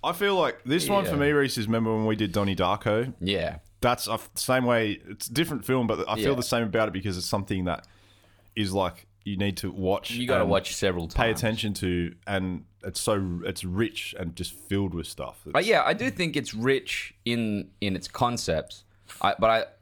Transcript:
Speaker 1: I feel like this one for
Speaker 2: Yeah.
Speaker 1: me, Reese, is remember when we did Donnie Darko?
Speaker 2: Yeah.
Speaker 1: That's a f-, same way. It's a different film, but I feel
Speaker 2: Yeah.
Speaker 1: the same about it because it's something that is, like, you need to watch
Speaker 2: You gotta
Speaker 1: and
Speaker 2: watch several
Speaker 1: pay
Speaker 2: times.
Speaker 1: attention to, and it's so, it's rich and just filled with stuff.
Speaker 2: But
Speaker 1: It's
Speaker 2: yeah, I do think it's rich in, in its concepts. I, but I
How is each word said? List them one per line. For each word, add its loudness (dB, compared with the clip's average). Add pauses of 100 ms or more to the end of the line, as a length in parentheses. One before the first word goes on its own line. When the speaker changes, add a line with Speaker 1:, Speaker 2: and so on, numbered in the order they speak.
Speaker 1:
I 0
feel 2
like 2
this 0
one 4
for 0
Speaker 2:
Yeah. 0
Speaker 1:
me, 4
Reese, 4
is -2
remember 2
when 2
we 4
did 0
Donnie 2
Darko? 2
Speaker 2:
Yeah. 0 (220)
Speaker 1:
That's 2
a -2
f-, -6
same 0
way. 2
It's -10
a -10
different 0
film, 2
but 0
I 2
feel 2
Speaker 2:
Yeah. 2
Speaker 1:
the -2
same 0
about 2
it -4
because -4
it's -6
something -2
that -4 (680)
is, -2
like, -2 (160)
you -4
need 0
to -6
watch -2
Speaker 2:
You -4
gotta 2
Speaker 1:
and 2
Speaker 2:
watch 0
several 0
Speaker 1:
pay 2
Speaker 2:
times. 0
Speaker 1:
attention 0
to, 0 (100)
and -4 (180)
it's -8
so, 0
it's -6
rich -4
and -6
just -8
filled -2
with -6
stuff. -12
Speaker 2:
But 0
Speaker 1:
It's 2
Speaker 2:
yeah, 6
I 4
do -2
think -4
it's -4
rich -2 (100)
in, -2 (100)
in 0
its -6
concepts. -2 (380)
I, 2
but 4
I 4 (160)